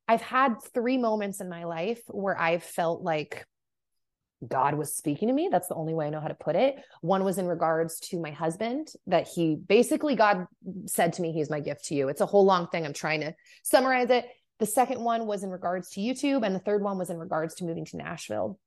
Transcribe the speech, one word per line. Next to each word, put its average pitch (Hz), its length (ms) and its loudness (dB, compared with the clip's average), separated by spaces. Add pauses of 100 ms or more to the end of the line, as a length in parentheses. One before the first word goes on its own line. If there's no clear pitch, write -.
I've 226 140 4
had 247 360 2 (180)
three 254 240 0
moments 214 420 -2
in 185 80 -8
my 170 160 -10
life 170 440 -4
where 190 300 -2
I 170 200 2
felt 170 440 -2
like 156 440 -2 (1000)
God 135 280 2
was 147 200 -4
speaking 156 340 -2
to 262 60 2
me. 330 180 0
That's 175 160 0
the 156 60 -4
only 160 180 -4
way 156 140 -2
I 151 40 -4
know 156 100 -6
how 151 80 -6
to 151 60 -6
put 156 220 -2
it. 269 200 2 (260)
One 190 220 2
was 190 140 0
in 185 80 -2
regards 165 640 0
to 180 100 -6
my 156 120 -6
husband, 202 580 -4 (180)
that 180 220 2
he, 160 260 0
basically 247 640 4
God 202 300 4 (400)
said 175 280 2
to 180 80 -6
me, 165 100 -2
"He's 151 180 -2
my 151 100 -2
gift 143 260 -8
to 160 80 -4
you." 135 140 2
It's 151 140 -2
a 185 40 2
whole 202 180 6
long 180 240 4
thing. 165 180 -4
I'm 143 80 -6
trying 156 260 -2
to 151 140 -6 (280)
summarize 254 460 4
it. 247 180 4 (320)
The 220 80 0
second 247 380 0
one 233 220 0
was 202 180 -4
in 190 60 -8
regards 180 400 -4
to 196 100 -8
YouTube. 254 440 0
And 190 100 2
the 180 60 -2
third 208 220 2
one 196 160 -2
was 185 120 -4
in 170 80 -4
regards 160 380 -4
to 180 80 -8
moving 165 220 -4
to 170 120 -12
Nashville. 190 680 -6